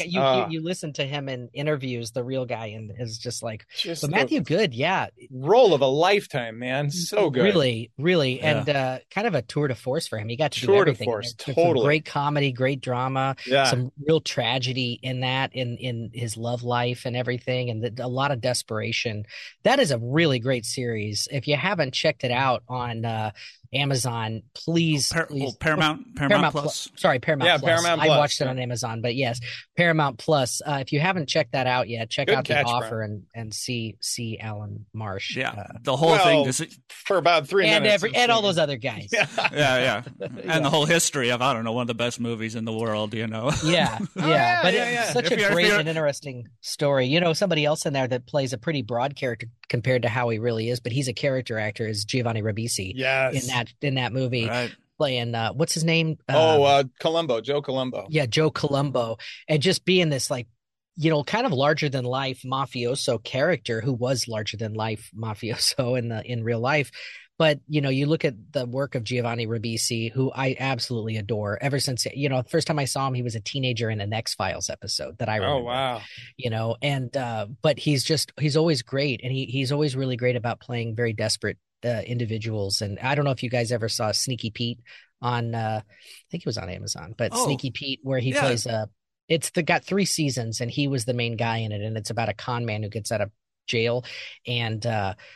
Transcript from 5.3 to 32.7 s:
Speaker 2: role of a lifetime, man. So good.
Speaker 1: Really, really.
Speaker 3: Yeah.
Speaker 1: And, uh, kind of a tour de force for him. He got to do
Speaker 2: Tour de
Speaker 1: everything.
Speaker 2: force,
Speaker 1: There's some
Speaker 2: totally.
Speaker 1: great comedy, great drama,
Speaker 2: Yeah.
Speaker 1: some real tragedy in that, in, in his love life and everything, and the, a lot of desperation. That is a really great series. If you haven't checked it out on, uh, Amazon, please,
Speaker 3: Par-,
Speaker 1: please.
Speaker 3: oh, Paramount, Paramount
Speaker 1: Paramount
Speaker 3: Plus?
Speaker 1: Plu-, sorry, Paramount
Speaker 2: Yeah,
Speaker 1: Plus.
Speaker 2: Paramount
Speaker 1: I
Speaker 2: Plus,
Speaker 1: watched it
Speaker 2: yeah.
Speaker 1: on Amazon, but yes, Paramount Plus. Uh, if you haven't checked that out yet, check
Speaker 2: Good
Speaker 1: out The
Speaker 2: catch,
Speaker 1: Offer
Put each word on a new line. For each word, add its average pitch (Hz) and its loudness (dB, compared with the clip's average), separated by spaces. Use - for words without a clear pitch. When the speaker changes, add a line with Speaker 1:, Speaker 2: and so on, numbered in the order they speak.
Speaker 2:
role 165 6
of 135 4
a 139 6
lifetime, 143 2
man. 131 -2
So 180 0
good. 127 4
Speaker 1:
Really, 131 4
really. 139 2
Speaker 3:
Yeah. 151 2
Speaker 1:
And, 107 -2
uh, 131 0
kind 208 0
of 190 0
a 123 2
tour 147 -2
de 120 -2
force 135 -4
for 110 -6
him. 107 -6
He 120 -6
got 147 2
to - -4
do 123 -2
Speaker 2:
Tour 196 8
de 156 4
Speaker 1:
everything. 120 -2
Speaker 2:
force, 110 -2
Speaker 1:
There's - -6
some 165 6
Speaker 2:
totally. 139 4
Speaker 1:
great 151 4
comedy, 143 0
great 131 0
drama, 131 -2
Speaker 2:
Yeah. 135 4
Speaker 1:
some 127 2
real 156 4
tragedy 123 -2
in 127 -4
that, 131 0
in, 123 -4
in 117 -6
his 117 -6
love 117 -4
life 120 0
and 120 -4
everything, 123 -2
and 110 -4
the, 120 -6
a 127 -4
lot 135 0
of 123 -4
desperation. 110 -2
That 262 4
is 202 4
a 123 0
really 131 2
great 120 0
series. 110 -4
If 135 -4
you 143 2
haven't 160 0
checked - 0
it 123 0
out 123 2
on, 120 -4
uh, 110 -2
Amazon, 120 -2
please, 160 2
Speaker 3:
Par-, 165 0
Speaker 1:
please. 139 -4
Speaker 3:
oh, - -12
Paramount, 156 0
Paramount - -
Speaker 1:
Paramount 156 4
Speaker 3:
Plus? 147 -4
Speaker 1:
Plu-, - -20
sorry, 151 4
Paramount 147 2
Speaker 2:
Yeah, 170 6
Speaker 1:
Plus. 135 2
Speaker 2:
Paramount 165 4
Speaker 1:
I 156 4
Speaker 2:
Plus, 151 6
Speaker 1:
watched 147 2
it - 0
Speaker 2:
yeah. 131 0
Speaker 1:
on 131 -4
Amazon, 117 -4
but 120 -2
yes, 123 -2
Paramount 160 2
Plus. 139 2
Uh, 143 -2
if - -8
you 147 4
haven't 175 0
checked - 0
that 131 0
out 127 2
yet, 113 -6
check 139 -2
Speaker 2:
Good 202 4
Speaker 1:
out 156 0
The 160 2
Speaker 2:
catch, 143 2
Speaker 1:
Offer 117 -2